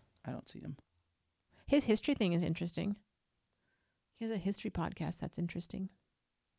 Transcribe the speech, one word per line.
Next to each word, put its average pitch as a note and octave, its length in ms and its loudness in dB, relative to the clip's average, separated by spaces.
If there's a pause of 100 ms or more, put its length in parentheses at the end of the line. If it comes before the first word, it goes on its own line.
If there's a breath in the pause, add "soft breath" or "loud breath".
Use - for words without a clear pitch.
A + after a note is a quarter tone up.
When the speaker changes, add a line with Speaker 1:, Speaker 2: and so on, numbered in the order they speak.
(240)
Speaker 1:
I - 60 -6
don't - 180 -8
see - 120 -14
him. - 180 -10 (880)
Speaker 2:
His C#4 200 4
history A3+ 280 4
thing F#3 200 4
is E3+ 100 4
interesting. F3 520 -2 (1200)
He A3+ 60 -4
has A3 60 -2
a A3 60 0
history G3 320 0
podcast. E3 500 -2
That's - 200 -6
interesting. F3 500 -4 (680)